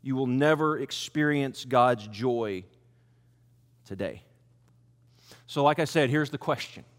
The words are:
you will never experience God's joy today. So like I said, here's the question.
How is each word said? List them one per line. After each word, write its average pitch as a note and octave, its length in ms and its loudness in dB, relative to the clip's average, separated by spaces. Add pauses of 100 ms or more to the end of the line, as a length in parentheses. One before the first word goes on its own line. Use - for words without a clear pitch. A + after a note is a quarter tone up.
you C3+ 140 -4
will C3 120 0
never D3+ 520 2
experience C#3+ 840 -2
God's B2 420 2
joy G#2+ 560 -2 (1200)
today. F#2+ 380 -8 (1200)
So - 180 -2
like D3+ 160 4
I D#3 60 2
said, C#3+ 240 2
here's D3 200 0
the - 80 -10
question. - 480 -6 (140)